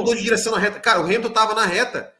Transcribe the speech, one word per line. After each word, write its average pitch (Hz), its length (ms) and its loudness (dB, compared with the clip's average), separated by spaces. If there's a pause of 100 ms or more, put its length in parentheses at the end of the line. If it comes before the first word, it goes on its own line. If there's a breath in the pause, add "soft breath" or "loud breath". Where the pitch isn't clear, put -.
mudou 233 140 2
de 226 80 -4
direção 226 300 0
na 208 60 0
reta. 208 220 -2
Cara, 214 200 4
o 156 40 -2
Hamilton 220 260 0
tava 220 240 2
na 220 120 2
reta 175 540 -4